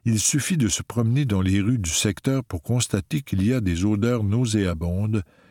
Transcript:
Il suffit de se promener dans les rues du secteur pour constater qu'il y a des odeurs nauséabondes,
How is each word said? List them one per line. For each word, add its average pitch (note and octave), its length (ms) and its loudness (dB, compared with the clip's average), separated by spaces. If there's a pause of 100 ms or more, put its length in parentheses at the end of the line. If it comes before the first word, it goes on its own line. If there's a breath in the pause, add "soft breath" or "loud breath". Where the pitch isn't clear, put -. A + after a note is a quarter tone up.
Il A2 120 2
suffit C#3 380 0
de A#2+ 140 2
se - 120 -2
promener A#2+ 440 0
dans G2+ 160 0
les F#2+ 180 2
rues A2+ 180 0
du G2+ 120 -2
secteur C3+ 560 -2
pour - 180 -8
constater A#2+ 560 -2
qu'il F#2+ 260 -2
y A#2+ 80 2
a B2+ 60 0
des F2+ 240 0
odeurs G#2+ 400 0
nauséabondes, G2+ 1000 0 (280 soft breath)